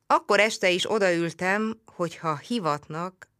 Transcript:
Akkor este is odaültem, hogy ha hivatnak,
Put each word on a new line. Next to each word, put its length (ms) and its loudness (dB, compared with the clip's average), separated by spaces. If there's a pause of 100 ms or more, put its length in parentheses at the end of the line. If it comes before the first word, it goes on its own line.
Akkor 340 4
este 300 2
is 200 0
odaültem, 960 0
hogy 320 -6
ha 200 -4
hivatnak, 920 -6 (120)